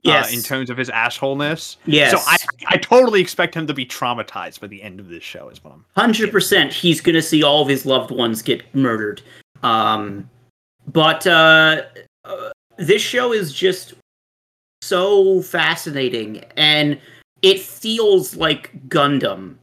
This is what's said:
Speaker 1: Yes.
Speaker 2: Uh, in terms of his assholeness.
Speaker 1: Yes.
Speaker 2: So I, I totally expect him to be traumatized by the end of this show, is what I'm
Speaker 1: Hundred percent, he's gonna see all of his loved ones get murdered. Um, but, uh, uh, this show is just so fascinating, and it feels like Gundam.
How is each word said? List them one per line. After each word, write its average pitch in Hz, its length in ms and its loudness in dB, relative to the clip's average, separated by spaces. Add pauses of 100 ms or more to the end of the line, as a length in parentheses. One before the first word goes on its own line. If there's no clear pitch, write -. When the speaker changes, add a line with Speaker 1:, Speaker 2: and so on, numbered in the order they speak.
Speaker 1:
Yes. 139 300 0
Speaker 2:
Uh, 120 40 -4
in 117 80 -6
terms 131 260 -6
of 120 60 -8
his 127 140 -6
assholeness. 139 920 -4
Speaker 1:
Yes. 147 280 4
Speaker 2:
So 117 60 2
I, 160 180 2 (380)
I - 20 0
totally 233 440 4
expect 170 340 -4
him 160 120 -6
to 147 80 -6
be 131 100 -8
traumatized 113 760 -8
by 104 80 -16
the 98 120 -20
end 98 200 -18
of 95 80 -20
this 82 160 -18
show, - 240 -18
is - 140 -20
what 73 120 -20
I'm 78 100 -20 (120)
Speaker 1:
Hundred 220 340 2
percent, 185 420 2
he's 170 280 0
gonna 165 200 2
see 156 220 0
all 147 200 4
of 135 60 0
his 135 160 -2
loved 131 280 -2
ones 113 280 -2
get 120 220 -4 (140)
murdered. 110 440 -2 (440)
Um, 107 680 -2 (560)
but, 160 400 2
uh, 160 560 6 (420)
uh, 180 260 -12 (260)
this 202 260 2
show 247 300 -2
is 180 200 -4
just - 420 -4 (880)
so 190 600 2
fascinating, 131 1000 -4 (120)
and 151 440 2 (420)
it 190 180 4
feels 208 760 0
like 160 340 -4 (180)
Gundam. 131 760 0